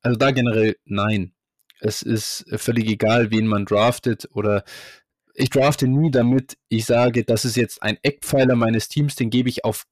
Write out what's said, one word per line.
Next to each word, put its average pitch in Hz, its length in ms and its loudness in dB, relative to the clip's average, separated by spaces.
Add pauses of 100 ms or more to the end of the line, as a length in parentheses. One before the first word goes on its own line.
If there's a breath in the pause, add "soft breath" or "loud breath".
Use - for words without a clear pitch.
Also 123 160 0
da 135 140 2
generell 110 440 2 (100)
nein. 101 480 -2 (460)
Es 110 220 -4
ist, - 500 -6
äh, - 60 -6
völlig 117 300 -2
egal, 110 440 0
wen 110 160 2
man 104 180 0
draftet 110 640 0
oder 101 320 -2 (760 loud breath)
ich 135 120 -2
drafte 139 360 2
nie, 147 220 2
damit 127 480 2 (100)
ich 113 180 -2
sage, 120 380 2
das 117 220 0
ist 113 100 -4
jetzt - 280 -2
ein 110 180 -6
Eckpfeiler 135 540 0
meines 113 340 0
Teams, 147 260 -2
den 117 140 -2
gebe 123 200 0
ich - 160 -6
auf 110 260 -4